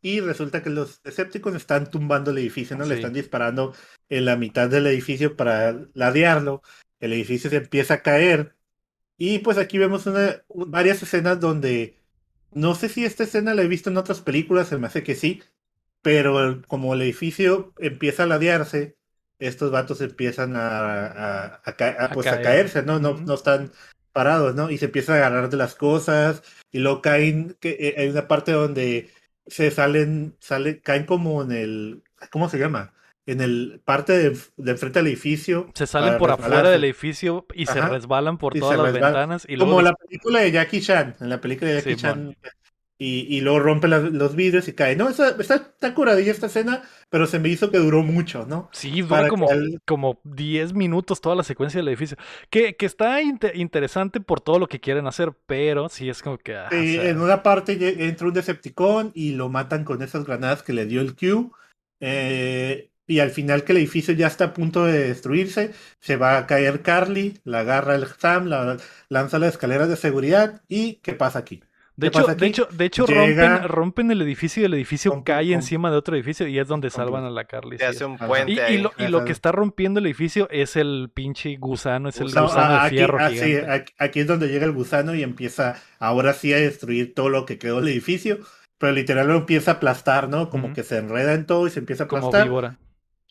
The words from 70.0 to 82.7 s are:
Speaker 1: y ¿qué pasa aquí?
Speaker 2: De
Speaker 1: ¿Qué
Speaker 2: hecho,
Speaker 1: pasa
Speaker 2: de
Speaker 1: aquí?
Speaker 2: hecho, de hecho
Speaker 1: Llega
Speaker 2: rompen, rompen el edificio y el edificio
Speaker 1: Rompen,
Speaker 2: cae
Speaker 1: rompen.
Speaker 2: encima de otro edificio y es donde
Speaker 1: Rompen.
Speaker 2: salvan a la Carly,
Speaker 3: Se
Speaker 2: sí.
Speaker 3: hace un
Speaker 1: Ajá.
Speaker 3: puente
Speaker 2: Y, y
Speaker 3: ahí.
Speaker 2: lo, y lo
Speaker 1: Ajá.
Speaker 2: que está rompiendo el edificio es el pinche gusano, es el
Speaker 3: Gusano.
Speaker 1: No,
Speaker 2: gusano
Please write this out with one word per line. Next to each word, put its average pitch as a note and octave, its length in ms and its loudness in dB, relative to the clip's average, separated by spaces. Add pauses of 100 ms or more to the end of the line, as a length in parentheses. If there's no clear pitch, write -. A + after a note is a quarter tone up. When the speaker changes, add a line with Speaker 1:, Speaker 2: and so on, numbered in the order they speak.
Speaker 1:
y A3 340 -4
¿qué F3+ 120 -8
pasa C3 260 -2
aquí? - 220 -14 (320)
Speaker 2:
De D3 160 -2
Speaker 1:
¿Qué D#3 80 2
Speaker 2:
hecho, - 80 8
Speaker 1:
pasa D#3+ 80 2
Speaker 2:
de F3+ 120 2
Speaker 1:
aquí? - 0 -
Speaker 2:
hecho, G#3+ 260 0
de F3 140 0
hecho A#3 200 0
Speaker 1:
Llega D#3 420 6 (100)
Speaker 2:
rompen, F3+ 100 -4
rompen F3 440 0
el G3+ 100 2
edificio D#3 400 -2
y G#3 40 4
el F#3 80 2
edificio D3 360 0
Speaker 1:
Rompen, C#3 140 -4
Speaker 2:
cae D3+ 180 2
Speaker 1:
rompen. F3 120 2
Speaker 2:
encima D#3+ 360 -2
de D3+ 80 4
otro D#3 180 -2
edificio D3 320 -4
y C3+ 100 -2
es C3+ 80 0
donde C#3+ 220 -2
Speaker 1:
Rompen. - 160 -12
Speaker 2:
salvan C3 200 -4
a B2 60 -8
la A2+ 140 -8
Carly, - 320 -12
Speaker 3:
Se B2+ 80 -2
Speaker 2:
sí. B2+ 60 2
Speaker 3:
hace B2 160 -6
un C3+ 80 -8
Speaker 1:
Ajá. A#2+ 140 -8
Speaker 3:
puente C3+ 240 2
Speaker 2:
Y, A3 40 0
y - 40 0
Speaker 3:
ahí. D#3 180 2
Speaker 2:
lo, G#3 180 -2
y G3+ 120 -4
lo E3+ 100 2
Speaker 1:
Ajá. A#2+ 80 -4
Speaker 2:
que E3 60 -2
está E3 200 0
rompiendo G3 480 0
el G3+ 60 0
edificio E3 440 -2
es C#3+ 260 -2
el C#3 360 0
pinche C#3 440 -8
gusano, C3 520 -4
es C3+ 80 -10
el - 120 -4
Speaker 3:
Gusano. D3+ 180 4
Speaker 1:
No, D#3 80 0
Speaker 2:
gusano D3+ 200 4